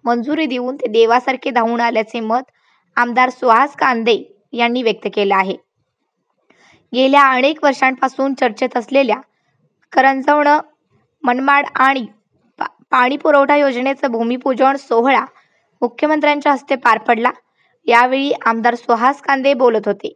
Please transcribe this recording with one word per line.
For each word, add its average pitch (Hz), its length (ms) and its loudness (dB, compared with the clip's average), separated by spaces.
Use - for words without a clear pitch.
मंजुरी 254 400 -2
देऊन 254 300 -6
ते 262 120 -8
देवासारखे 233 600 0
धावून 233 320 -2
आल्याचे 233 380 -4
मत 226 220 -4
आमदार 240 340 0
सुहास 254 460 0
कांदे 233 760 -2
यांनी 240 300 -2
व्यक्त 220 300 -4
केलं 202 220 0
आहे. 190 200 -2
गेल्या 269 320 4
अनेक 269 360 0
वर्षांपासून 269 680 0
चर्चेत 247 440 -2
असलेल्या 240 440 0
करंजवणं, 294 680 2
मनमाड 277 420 0
आणि 262 300 0
पा-, - 320 -10
पाणी 262 280 0
पुरवठा 285 380 2
योजनेचं 269 560 -2
भूमिपूजन 254 640 -2
सोहळा 254 500 0
मुख्यमंत्र्यांच्या 294 680 -2
हस्ते 277 240 -2
पार 240 220 0
पडला. 226 340 -2
यावेळी 262 460 2
आमदार 226 300 0
सुहास 247 460 -2
कांदे 277 320 0
बोलत 233 340 0
होते. 202 280 -6